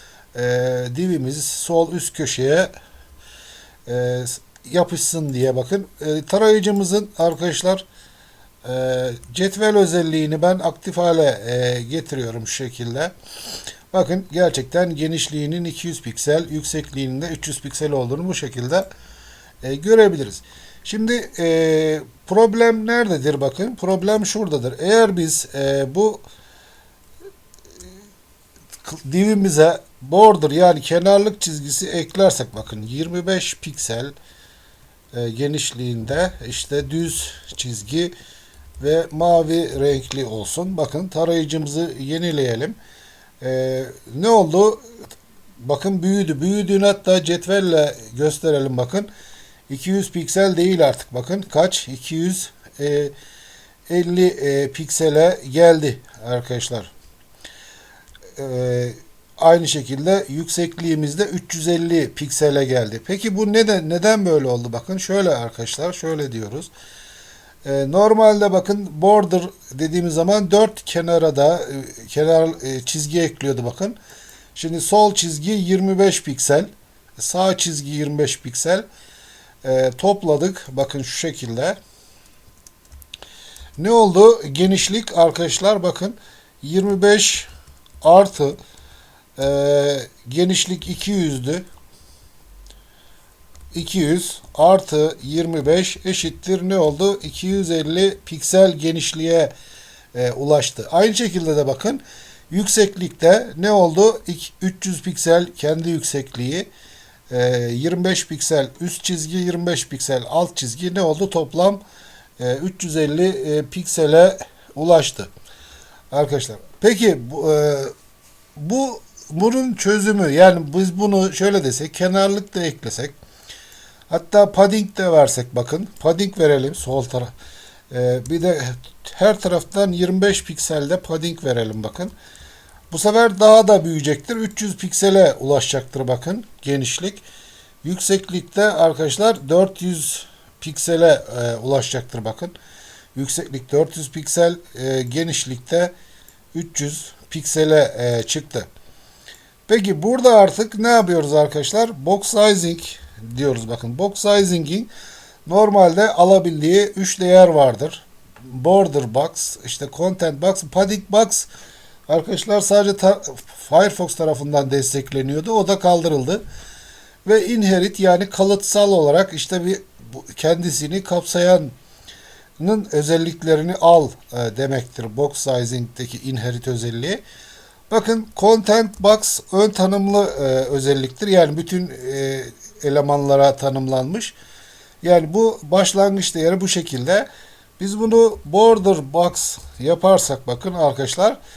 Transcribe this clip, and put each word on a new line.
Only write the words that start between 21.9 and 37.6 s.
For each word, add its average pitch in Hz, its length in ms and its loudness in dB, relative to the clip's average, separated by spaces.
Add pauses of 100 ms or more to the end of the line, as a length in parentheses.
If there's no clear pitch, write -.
problem 226 600 2
nerededir 170 540 0
bakın? 180 360 -4
Problem 190 500 0
şuradadır. 147 520 -4
Eğer 202 380 4
biz, 160 380 -2
e, 139 400 -2
bu 214 260 0 (3000)
divimize 185 680 4 (220)
border 165 480 6
yani 165 300 6
kenarlık 202 600 2
çizgisi 147 480 -6
eklersek 165 640 0
bakın 107 280 -12
yirmi 165 440 -8
beş 185 300 -4
piksel, 143 560 -10 (1040)
e, 120 140 -6
genişliğinde 127 1000 -4 (180)
işte 139 420 -6
düz 165 400 -6 (260)
çizgi 123 580 -6 (680)